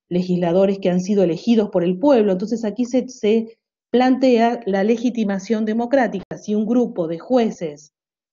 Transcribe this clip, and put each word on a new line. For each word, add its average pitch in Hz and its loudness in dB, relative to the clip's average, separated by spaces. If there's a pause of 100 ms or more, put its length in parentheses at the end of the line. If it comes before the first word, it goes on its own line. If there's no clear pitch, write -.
legisladores 180 0
que 180 0
han 180 2
sido 196 0
elegidos 208 0
por 175 0
el 185 0
pueblo. 233 4
Entonces 214 -4
aquí 214 -4
se, 247 -2
se 226 -2 (320)
plantea 240 2
la 196 0
legitimación 220 -2
democrática, 214 -2
si 208 -6
un 214 -2
grupo 226 0
de 165 -8
jueces, 185 -4 (400)